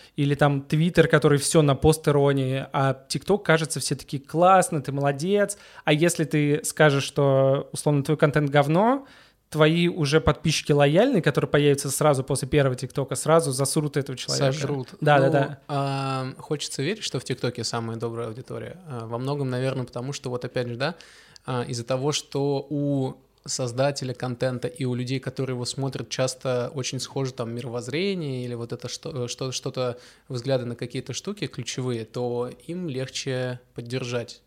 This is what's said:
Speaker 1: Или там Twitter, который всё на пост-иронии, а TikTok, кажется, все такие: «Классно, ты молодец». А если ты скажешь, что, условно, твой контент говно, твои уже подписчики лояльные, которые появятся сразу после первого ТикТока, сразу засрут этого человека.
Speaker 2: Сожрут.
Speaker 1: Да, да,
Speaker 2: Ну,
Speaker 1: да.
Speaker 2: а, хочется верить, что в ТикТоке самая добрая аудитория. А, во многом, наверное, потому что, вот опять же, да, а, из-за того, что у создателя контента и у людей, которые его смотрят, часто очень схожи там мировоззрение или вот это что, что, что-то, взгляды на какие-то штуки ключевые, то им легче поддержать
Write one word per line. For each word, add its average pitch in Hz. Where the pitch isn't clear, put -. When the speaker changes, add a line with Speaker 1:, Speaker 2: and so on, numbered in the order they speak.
Speaker 1:
Или 143
там 143
Twitter, 165
который 147
всё 156
на 139
пост-иронии, 143
а 135
TikTok, 196
кажется, 160
все 143
такие: 135
«Классно, 180
ты 139
молодец». 143
А 156
если 165
ты 147
скажешь, 139
что, 135
условно, 147
твой 151
контент 151
говно, 170
твои 160
уже 156
подписчики 156
лояльные, 160
которые 143
появятся 147
сразу 139
после 139
первого 135
ТикТока, 135
сразу 143
засрут 139
этого 131
человека. 135
Speaker 2:
Сожрут. 135
Speaker 1:
Да, 147
да, 135
Speaker 2:
Ну, 135
Speaker 1:
да. 139
Speaker 2:
а, 139
хочется -
верить, 202
что -
в -
ТикТоке 123
самая 113
добрая 117
аудитория. 117
А, 117
во 117
многом, 139
наверное, 131
потому 127
что, 135
вот 123
опять 123
же, 120
да, 143
а, 127
из-за 120
того, 131
что 139
у 143
создателя 127
контента 127
и -
у 123
людей, 127
которые 131
его 123
смотрят, 131
часто 127
очень 135
схожи 135
там 117
мировоззрение 131
или 123
вот 117
это 123
что, 123
что, 131
что-то, 127
взгляды 123
на 120
какие-то 123
штуки 196
ключевые, 123
то 123
им 175
легче 127
поддержать 120